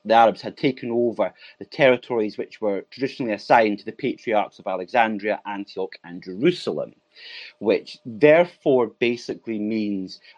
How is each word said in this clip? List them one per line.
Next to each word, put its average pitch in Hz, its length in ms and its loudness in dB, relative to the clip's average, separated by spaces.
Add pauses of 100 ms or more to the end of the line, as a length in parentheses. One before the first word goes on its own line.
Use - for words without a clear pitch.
the 107 100 2
Arabs, 113 260 6
had 104 160 -10
taken 127 320 -4
over 113 420 -2 (280)
the 98 60 -16
territories 120 680 0
which - 260 -12
were 101 280 -4
traditionally 127 440 -6
assigned 107 440 2
to - 80 -20
the 110 60 -10
patriarchs 107 640 -4
of - 80 -20
Alexandria, 104 800 -2
Antioch, 98 480 -8 (100)
and 87 200 -16
Jerusalem, 92 680 -4 (680)
which 101 460 -2
therefore 139 840 4
basically 117 720 -4
means 104 600 -6 (180)